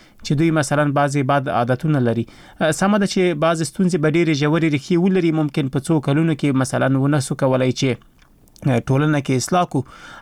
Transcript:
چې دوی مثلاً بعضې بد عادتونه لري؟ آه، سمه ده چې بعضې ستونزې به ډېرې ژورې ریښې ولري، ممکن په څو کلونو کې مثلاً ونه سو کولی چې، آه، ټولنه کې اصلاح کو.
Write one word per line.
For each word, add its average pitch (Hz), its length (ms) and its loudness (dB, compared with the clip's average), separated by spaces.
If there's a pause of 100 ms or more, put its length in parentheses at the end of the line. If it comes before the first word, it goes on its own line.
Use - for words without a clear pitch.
(240)
چې - 100 -4
دوی 160 180 2
مثلاً 147 420 0
بعضې 143 240 0
بد 139 320 0
عادتونه 127 500 0
لري؟ 117 280 0 (340)
آه، 156 100 2
سمه 196 260 0
ده 196 80 0
چې 180 280 0
بعضې 160 300 0
ستونزې 180 340 0
به 156 120 0
ډېرې 160 240 2
ژورې 151 400 0
ریښې 160 240 0
ولري، 180 340 2
ممکن 151 380 -2
په 139 100 -4
څو 156 220 0
کلونو 156 320 0
کې 143 120 -4
مثلاً 131 500 0
ونه 139 240 2
سو 135 160 -4
کولی 131 360 0
چې، 127 240 -2 (720)
آه، 120 100 2
ټولنه 143 400 0
کې 139 120 -2
اصلاح 175 320 0
کو. 147 220 -4 (360)